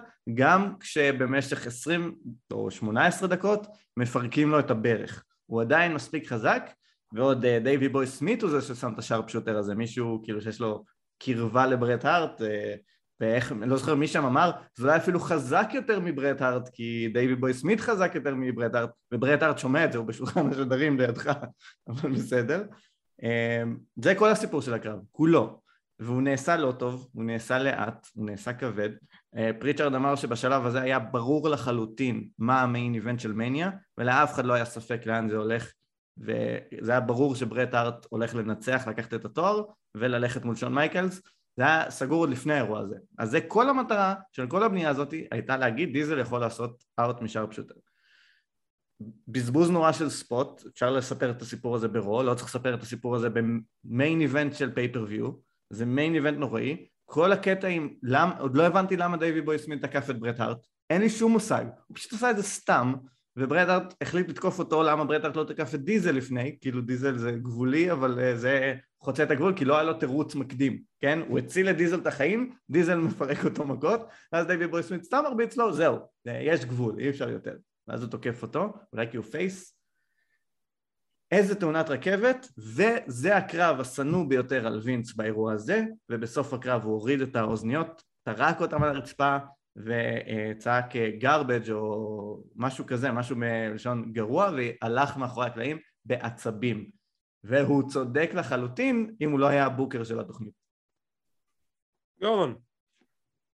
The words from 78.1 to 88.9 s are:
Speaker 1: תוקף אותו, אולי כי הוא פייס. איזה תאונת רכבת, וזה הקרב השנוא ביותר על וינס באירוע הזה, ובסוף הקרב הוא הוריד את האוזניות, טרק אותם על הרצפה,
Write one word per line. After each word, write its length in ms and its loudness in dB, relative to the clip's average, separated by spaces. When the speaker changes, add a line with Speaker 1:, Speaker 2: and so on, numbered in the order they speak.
Speaker 1:
תוקף 300 -6
אותו, 320 -4
אולי 180 -4
כי 60 -8
הוא 80 -8
פייס. 520 -8
איזה 240 6
תאונת 340 0
רכבת, 580 0
וזה 800 2
הקרב 420 2
השנוא 460 0
ביותר 420 2
על 120 -2
וינס 340 -4
באירוע 400 -2
הזה, 320 0
ובסוף 440 -4
הקרב 300 -2
הוא 100 0
הוריד 280 0
את 140 -4
האוזניות, 680 -2
טרק 380 0
אותם 220 0
על 60 4
הרצפה, 480 0